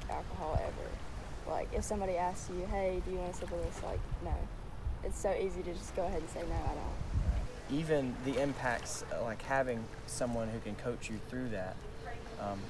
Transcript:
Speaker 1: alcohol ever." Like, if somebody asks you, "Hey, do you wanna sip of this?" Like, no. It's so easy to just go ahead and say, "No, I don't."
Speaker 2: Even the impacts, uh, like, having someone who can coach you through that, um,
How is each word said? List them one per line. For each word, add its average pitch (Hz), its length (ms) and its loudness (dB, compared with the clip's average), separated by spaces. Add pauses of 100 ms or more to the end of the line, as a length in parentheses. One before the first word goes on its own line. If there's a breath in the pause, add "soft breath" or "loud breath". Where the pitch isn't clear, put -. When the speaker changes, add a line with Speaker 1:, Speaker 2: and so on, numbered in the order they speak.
Speaker 1:
alcohol - 520 0
ever." - 920 -4
Like, 135 220 2
if 208 100 2
somebody 190 340 2
asks 180 320 2
you, 180 180 -2
"Hey, 190 380 2
do 180 60 -2
you 185 60 0
wanna 180 160 -2
sip 180 180 -4
of 170 120 -2
this?" 170 200 -2
Like, - 160 0 (240)
no. 170 100 2 (680)
It's 190 160 0
so 196 140 4
easy 185 300 2
to 175 100 -2
just - 220 -4
go 190 100 2
ahead 196 160 2
and - 80 -6
say, 160 120 -4
"No, 165 140 0
I 151 180 2
don't." - 1080 2
Speaker 2:
Even 147 360 4 (100)
the 131 160 4
impacts, 127 640 0 (100)
uh, 82 100 0
like, 110 200 -2
having 127 400 2 (240)
someone 117 420 2
who 113 100 -2
can 104 160 -4
coach - 340 -2
you 110 100 -4 (100)
through 127 200 -2
that, 95 260 -2 (640)
um, - 200 -2 (100)